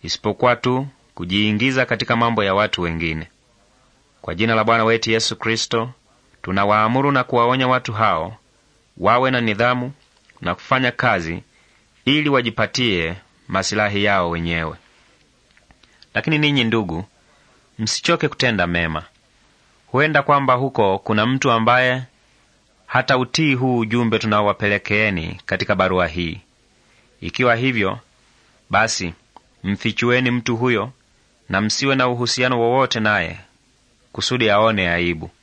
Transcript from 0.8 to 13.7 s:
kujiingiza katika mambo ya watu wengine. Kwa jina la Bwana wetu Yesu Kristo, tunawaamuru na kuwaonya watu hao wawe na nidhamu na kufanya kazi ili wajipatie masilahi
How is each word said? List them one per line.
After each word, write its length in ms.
kujiingiza 720
katika 300
mambo 280
ya 120
watu 260
wengine. 460
Kwa 140
jina 200
la 80
Bwana 220
wetu 260
Yesu 240
Kristo, 540
tunawaamuru 720
na 120
kuwaonya 440
watu 260
hao 440
wawe 340
na 100
nidhamu 500
na 140
kufanya 360
kazi 520
ili 240
wajipatie 840
masilahi 560